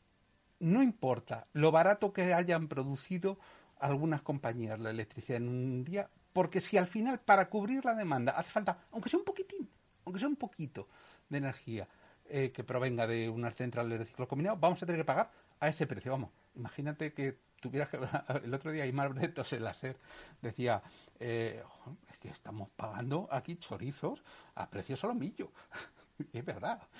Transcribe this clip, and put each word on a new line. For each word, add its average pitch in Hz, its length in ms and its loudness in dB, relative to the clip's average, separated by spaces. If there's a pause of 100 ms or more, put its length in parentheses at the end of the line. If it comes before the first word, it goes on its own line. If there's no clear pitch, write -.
(600)
no 180 220 6
importa 127 720 2
lo 151 180 6
barato 196 400 6
que 180 220 2
hayan 170 340 4
producido 147 680 -2 (420)
algunas 143 440 0
compañías 117 560 -2
la 113 100 -4
electricidad 113 480 -4
en 120 120 -2
un 127 340 -2
día, 196 260 -4 (240)
porque 180 260 2
si - 180 4
al 180 100 6
final 233 320 0
para 196 280 8
cubrir 240 380 0
la 240 80 4
demanda 143 400 2
hace - 160 -2
falta, 190 420 -2
aunque 226 180 -4
sea 359 100 4
un 403 60 -4
poquitín, 381 440 -6 (360)
aunque 185 140 -6
sea 254 80 0
un 294 80 0
poquito 151 520 -8 (420)
de 143 80 -2
energía, 120 500 -4 (380)
eh, 135 260 -2
que 123 120 -8
provenga 123 420 0
de 113 240 0
unas 117 260 -4
centrales 117 440 -2
de 110 60 -6
ciclo - 220 -6
combinado, 147 300 0
vamos 170 240 4
a 180 40 -6
tener 170 160 0
que 151 40 -2
pagar 160 260 2 (280)
a 147 80 4
ese 156 180 0
precio. 123 260 -4
Vamos, 131 200 -2 (240)
imagínate 147 580 -6
que 135 260 -2 (200)
tuvieras 135 300 -2
que, 139 80 -6
<laughs> 131 460 -2
el 120 100 -4
otro 143 180 -4
día 156 120 -2
Aimar 139 300 0
Bretos, 135 400 -4
el 113 120 -2
Aser, 131 320 -6 (440)
decía, 117 400 0 (380)
eh, 113 440 -2 (480)
"Es - 80 -20
que - 100 -14
estamos 104 400 -12
pagando 123 640 -4
aquí 151 260 -4
chorizos 139 680 -6 (320)
a - 140 -8
precio - 260 -8
solomillo". 202 560 -4 (200)
<laughs> - 600 -12
Y 117 60 -8
es 117 80 -6
verdad. 170 360 -4 (180)